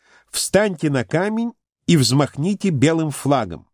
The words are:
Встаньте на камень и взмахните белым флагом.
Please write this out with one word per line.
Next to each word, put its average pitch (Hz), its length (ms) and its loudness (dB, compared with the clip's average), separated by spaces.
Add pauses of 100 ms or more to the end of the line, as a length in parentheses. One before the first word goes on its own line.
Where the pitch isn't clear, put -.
(300)
Встаньте 185 600 0
на 131 160 0
камень 220 480 -4 (340)
и 170 100 4
взмахните 143 720 0
белым 156 420 0
флагом. 120 640 -4